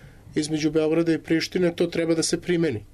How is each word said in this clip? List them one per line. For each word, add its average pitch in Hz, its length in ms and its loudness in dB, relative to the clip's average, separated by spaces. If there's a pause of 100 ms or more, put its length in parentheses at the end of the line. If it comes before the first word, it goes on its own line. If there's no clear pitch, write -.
(360)
između 156 360 0
Beograda 160 420 2
i 151 60 0
Prištine, 170 520 0
to 170 160 0
treba 165 280 0
da 160 80 0
se 170 180 -2
primeni. 165 420 0 (100)